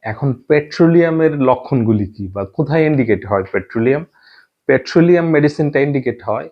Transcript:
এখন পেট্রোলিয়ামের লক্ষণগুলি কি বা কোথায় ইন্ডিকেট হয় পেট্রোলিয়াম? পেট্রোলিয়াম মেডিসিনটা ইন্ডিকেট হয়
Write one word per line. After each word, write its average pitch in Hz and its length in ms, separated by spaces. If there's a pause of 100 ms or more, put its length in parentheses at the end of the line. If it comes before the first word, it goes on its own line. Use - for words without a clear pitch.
এখন 123 320 (140)
পেট্রোলিয়ামের 160 920
লক্ষণগুলি 117 640
কি 98 220
বা 98 180
কোথায় 156 400
ইন্ডিকেট 127 400
হয় 98 260
পেট্রোলিয়াম? 120 540 (600)
পেট্রোলিয়াম 170 600
মেডিসিনটা 147 540
ইন্ডিকেট 135 440
হয় 127 280